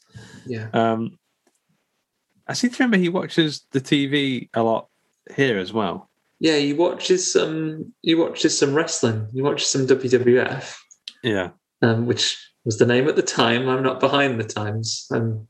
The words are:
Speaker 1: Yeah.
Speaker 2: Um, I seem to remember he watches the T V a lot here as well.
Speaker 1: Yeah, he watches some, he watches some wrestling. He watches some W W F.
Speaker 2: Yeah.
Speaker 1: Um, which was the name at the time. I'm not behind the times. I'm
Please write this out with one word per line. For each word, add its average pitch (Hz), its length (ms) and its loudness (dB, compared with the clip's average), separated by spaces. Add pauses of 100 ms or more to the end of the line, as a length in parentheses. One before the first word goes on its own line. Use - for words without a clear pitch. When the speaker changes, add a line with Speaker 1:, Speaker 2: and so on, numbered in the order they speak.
(460)
Speaker 1:
Yeah. 110 280 -8
Speaker 2:
Um, 113 440 0 (1300)
I 135 60 -6
seem 240 180 0
to 262 120 -2
remember 233 140 4
he 180 120 2
watches 165 600 -2
the 139 80 0
T 139 280 0
V 135 460 -2
a 117 100 2
lot 113 240 0 (480)
here 131 240 2
as 90 120 -6
well. 98 380 -4 (300)
Speaker 1:
Yeah, 156 180 2
he 143 160 0
watches 180 580 0
some, 160 720 -2
he 165 140 2
watches - 420 0
some 139 160 2
wrestling. 113 600 0
He 131 80 -4
watches - 280 -2
some 135 160 0
W 127 240 2
W 120 320 6
F. - 420 -8 (400)
Speaker 2:
Yeah. 98 280 0 (300)
Speaker 1:
Um, 117 260 2
which - 300 -2 (280)
was 110 120 -2
the 117 80 6
name 123 220 4
at 160 80 0
the 123 60 2
time. 120 480 0
I'm 131 140 0
not 131 180 -2
behind 135 380 2
the 110 40 -2
times. 107 680 -6
I'm 113 360 -2